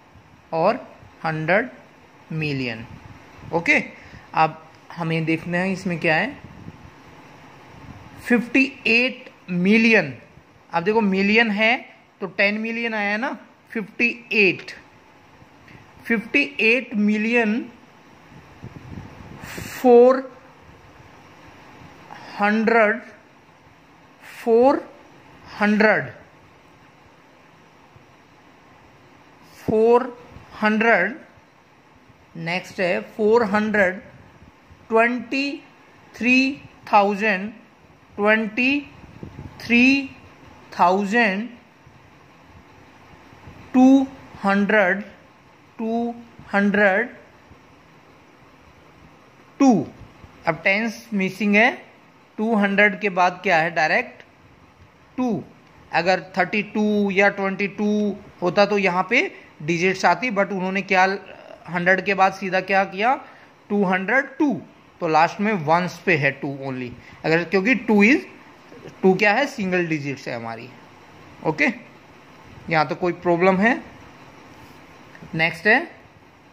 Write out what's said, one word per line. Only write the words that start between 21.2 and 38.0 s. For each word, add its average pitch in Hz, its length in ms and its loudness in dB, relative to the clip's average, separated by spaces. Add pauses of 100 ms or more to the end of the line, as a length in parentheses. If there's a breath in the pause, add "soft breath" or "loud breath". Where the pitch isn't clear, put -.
हंड्रेड, 214 640 2 (1400)
फ़ोर 247 460 2 (720)
हंड्रेड, 208 500 2 (3500)
फ़ोर 233 520 2 (440)
हंड्रेड। 214 540 2 (1200)
नेक्स्ट 170 440 -8
है 196 220 0
फ़ोर 220 420 2
हंड्रेड 208 580 0 (880)
ट्वेंटी 247 760 0 (520)
थ्री 262 460 0 (320)
थाउजेंड, 202 580 0 (640)